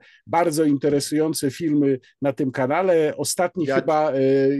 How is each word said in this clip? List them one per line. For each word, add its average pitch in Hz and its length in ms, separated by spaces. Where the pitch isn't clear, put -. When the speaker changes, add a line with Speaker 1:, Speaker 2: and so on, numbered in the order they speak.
Speaker 1:
bardzo 165 380
interesujące 147 840
filmy 143 500
na 139 100
tym 131 200
kanale. 156 640
Ostatni - 480
Speaker 2:
Ja 135 120
Speaker 1:
chyba, 151 360
e, 135 60